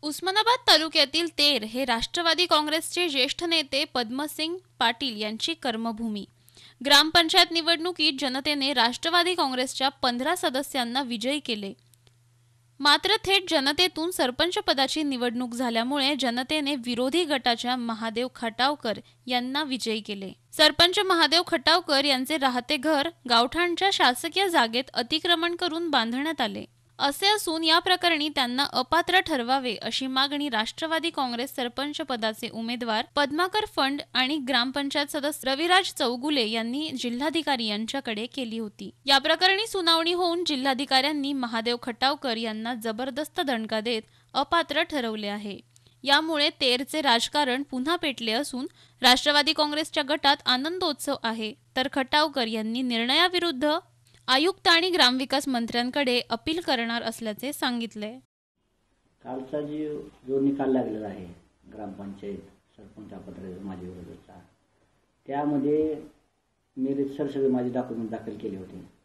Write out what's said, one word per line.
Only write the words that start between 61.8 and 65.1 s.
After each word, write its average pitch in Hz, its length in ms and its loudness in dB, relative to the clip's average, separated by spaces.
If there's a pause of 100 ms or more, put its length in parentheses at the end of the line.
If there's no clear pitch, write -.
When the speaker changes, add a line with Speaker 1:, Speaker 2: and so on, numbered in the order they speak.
Speaker 2:
सरपंच 104 360 -20
अपात्र 92 480 -14
माझ्या 90 280 -12
विरोधाचा, 87 500 -18 (880)